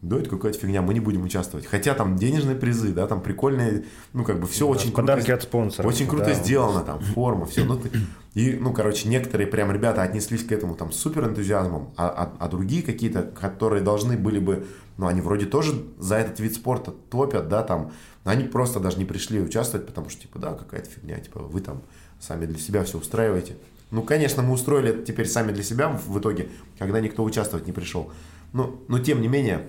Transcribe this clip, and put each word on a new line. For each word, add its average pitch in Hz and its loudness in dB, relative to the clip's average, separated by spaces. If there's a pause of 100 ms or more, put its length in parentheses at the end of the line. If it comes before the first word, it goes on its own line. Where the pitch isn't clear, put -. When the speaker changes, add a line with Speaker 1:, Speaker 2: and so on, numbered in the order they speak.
Speaker 1:
«Да 90 0
это 127 -2
какая-то 104 -2
фигня, 98 0
мы 95 2
не 113 2
будем 101 0
участвовать». 90 -4
Хотя 101 0
там 101 2
денежные 131 4
призы, 117 2
да, 90 2
там 107 0
прикольные, 117 0 (300)
ну, 123 0
как 90 0
бы 90 -2
все - 0
Speaker 2:
Да, 139 4
Speaker 1:
очень 117 2
круто 101 2
Speaker 2:
подарки 131 4
Speaker 1:
с-, 123 6
Speaker 2:
от 123 -2
спонсоров, 104 0
Speaker 1:
очень 117 0
круто 151 2
Speaker 2:
да. 151 4
Speaker 1:
сделано, 107 4
там, 78 -4
форма, 104 0
все. 131 2
Ну, 123 2
ты, - -4 (420)
и, 120 2
ну, 120 0
короче, 107 0
некоторые 107 2
прям 101 2
ребята 104 2
отнеслись 104 -2
к - -4
этому 87 0
там 82 -6
с - -4
суперэнтузиазмом, 104 0
а, 87 2
а, 87 -2 (100)
а 87 -2
другие 95 0
какие-то, - 0
которые 101 0
должны 104 2
были 101 2
бы, 92 2 (320)
ну, 92 0
они 90 2
вроде 101 2
тоже 147 2 (240)
за 95 0
этот 110 -2
вид 110 -2
спорта 104 -4 (200)
топят, 117 0
да, 104 2
там, 78 -2 (320)
они 117 2
просто 120 0
даже 92 0
не 95 0
пришли 95 -2
участвовать, - -2
потому - -10
что, - -16
типа, - -18
«Да, - -6
какая-то - -12
фигня, - -12
типа, - -14
вы 71 -4
там - -10 (360)
сами 82 -6
для 80 -6
себя 101 0
все - -4
устраиваете». 90 0 (380)
Ну, 113 0
конечно, 143 2
мы 127 4
устроили 127 2
это 110 0
теперь 113 -2
сами 110 2
для 98 -2
себя 120 0
в, 107 -6
в 101 2
итоге, 98 0 (300)
когда 98 0
никто 110 -2
участвовать 107 -2
не 92 -6
пришел. 87 -6 (440)
Ну, 127 -4
но 123 2
тем 127 2
не 113 2
менее 120 2